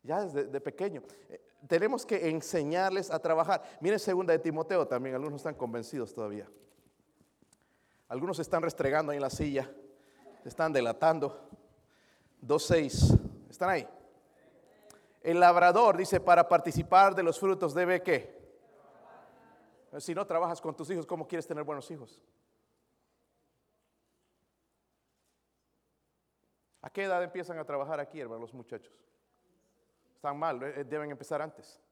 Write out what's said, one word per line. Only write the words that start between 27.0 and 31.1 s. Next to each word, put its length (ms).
edad 180
empiezan 360
a 60
trabajar 340
aquí, 220
hermano, 220
los 120
muchachos? 400
Están 220
mal, 260
eh, 220
deben 260